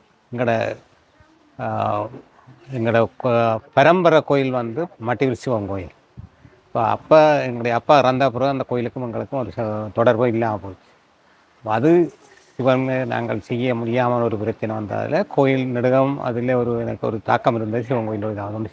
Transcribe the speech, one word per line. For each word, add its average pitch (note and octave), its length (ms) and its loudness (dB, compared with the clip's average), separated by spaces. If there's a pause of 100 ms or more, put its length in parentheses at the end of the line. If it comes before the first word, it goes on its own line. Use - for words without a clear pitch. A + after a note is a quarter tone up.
(320)
எங்களோட, A#2+ 200 -2 (1080)
ஆ, A#2 60 -6 (1040)
எங்களோட A2+ 360 2 (100)
கொ-, A#2 420 0 (140)
பரம்பரை D#3+ 480 6
கோயில் C3+ 280 0
வந்து B2 360 -4 (120)
மட்டிவில் A#2+ 360 -2
சிவன் A2+ 320 -4
கோயில். F#2+ 260 -8 (680)
இப்போ - 280 -6
அப்பா, D3+ 480 6
எங்களுடைய A#2+ 420 -2
அப்பா C#3+ 220 4
இறந்த C3 320 4
பிறகு B2+ 200 0
அந்த C3 140 -4
கோயிலுக்கும் B2 380 -4
எங்களுக்கும் A#2 360 -6
ஒரு A2 180 -6
ச-, G#2+ 360 -6
தொடர்பு A#2+ 360 2
இல்லாம A2+ 280 -2
போச்சு. F#2+ 320 -16 (760)
அது A2+ 280 2 (680)
சிவன் C3 260 2 (220)
நாங்கள் A#2 340 -4
செய்ய B2 340 -4
முடியாமல் A#2+ 480 0
ஒரு A2+ 140 0
பிரச்சனை A2 400 -4
வந்ததால A2 520 -4
கோயில் C3+ 380 2
நெடுகம் C3 540 0
அதில் B2 340 -2
ஒரு, A#2+ 260 0
எனக்கு A2+ 260 -6
ஒரு A2+ 180 -4
தாக்கம் A#2+ 300 2
இருந்தது, A2 300 -4
சிவன் A#2 220 -2
கோயில் G#2+ 180 -4
ஒரு A2 80 -4
ஏதாவது G#2 240 -8
ஒன்று A2 160 -6